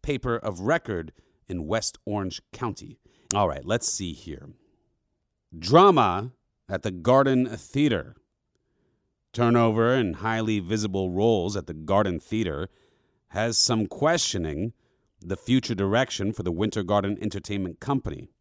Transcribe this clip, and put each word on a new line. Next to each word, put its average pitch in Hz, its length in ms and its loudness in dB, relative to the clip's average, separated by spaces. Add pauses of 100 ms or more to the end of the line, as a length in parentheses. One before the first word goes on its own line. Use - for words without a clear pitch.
paper 123 340 -2
of 98 240 -6
record 98 520 -2 (340)
in 87 200 -6
West 107 380 -2
Orange 101 380 -4 (100)
County. - 460 -8 (360)
All 101 140 4
right, 69 160 -4
let's 113 260 0
see 87 220 -4
here. 71 380 -12 (1080)
Drama 117 720 6 (360)
at 98 140 -4
the 107 80 -2
Garden 127 560 4
Theater. 110 720 -2 (1160)
Turnover 117 600 4
in 104 200 0
highly 110 460 -2
visible 95 500 -2
roles 101 460 2
at 98 100 -6
the 85 60 -10
Garden 90 480 0
Theater 90 480 -4 (600)
has 110 280 -2
some 110 300 2
questioning 104 880 -2 (480)
the 92 140 -6
future 123 380 -2
direction 101 600 0
for - 80 -8
the 87 100 -2
Winter 101 300 -2
Garden 101 400 0
Entertainment 98 580 -6
Company. 131 480 -6 (120)